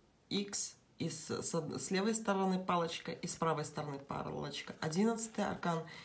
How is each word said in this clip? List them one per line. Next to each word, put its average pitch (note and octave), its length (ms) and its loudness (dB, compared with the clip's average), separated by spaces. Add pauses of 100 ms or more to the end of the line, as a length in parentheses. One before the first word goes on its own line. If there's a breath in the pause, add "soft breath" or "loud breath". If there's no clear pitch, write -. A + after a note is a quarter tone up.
(280)
икс, - 480 -2 (220)
и E3 100 -2
с, - 220 -6 (120)
с - 120 0
од-, D#3 260 -2
с - 100 -2
левой G3+ 240 2
стороны F#3+ 440 2
палочка, E3+ 520 0
и - 160 -4
с - 80 -2
правой D3+ 300 4
стороны D3 340 -2
палочка. D3+ 840 -4
Одиннадцатый G#3 640 2
аркан E3+ 380 0 (220 loud breath)